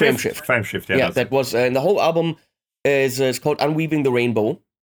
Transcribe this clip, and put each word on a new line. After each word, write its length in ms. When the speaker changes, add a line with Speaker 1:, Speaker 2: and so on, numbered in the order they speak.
Speaker 1:
frame 120
Speaker 2:
shift? 200
Speaker 1:
shift. 100
Speaker 2:
Frame 160
shift, 280
yeah, 60
Speaker 1:
Yeah, 80
Speaker 2:
that's 120
Speaker 1:
that 100
Speaker 2:
it. 60
Speaker 1:
was, 220
uh, 40
and 180
the 60
whole 180
album 360
is, 360
uh, 40
it's 140
called 220
Unweaving 440
the 80
Rainbow, 480